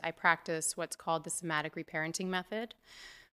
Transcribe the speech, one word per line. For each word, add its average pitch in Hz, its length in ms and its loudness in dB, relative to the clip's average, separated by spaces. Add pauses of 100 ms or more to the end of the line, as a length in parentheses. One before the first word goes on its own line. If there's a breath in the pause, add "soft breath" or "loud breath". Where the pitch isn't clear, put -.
I 165 80 0
practice 165 640 4
what's 165 180 -4
called 165 300 0
the 175 60 -8
somatic 156 440 0
reparenting 165 520 -2
method, 185 500 -2 (580 loud breath)